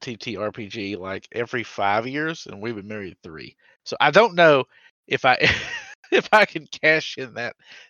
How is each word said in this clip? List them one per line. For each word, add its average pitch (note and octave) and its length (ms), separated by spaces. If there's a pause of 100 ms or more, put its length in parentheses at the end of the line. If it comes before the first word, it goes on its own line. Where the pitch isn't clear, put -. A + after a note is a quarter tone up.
T A#2+ 160
T G#2 200
R G#2 160
P G#2+ 160
G, G2+ 280
like, F#2+ 360
every A#2 320
five G#2 420
years, D3+ 400
and G2+ 160
we've A#2 140
been G2+ 120
married G#2 340
three. D#2+ 340 (280)
So - 160
I D3 100
don't F#3 240
know D#3 300 (420)
if - 180
I, C3 140
<laughs> - 720
if - 200
I E3 120
can D#3+ 220 (160)
cash D#3 360
in B2+ 160
that, A#2 220 (340)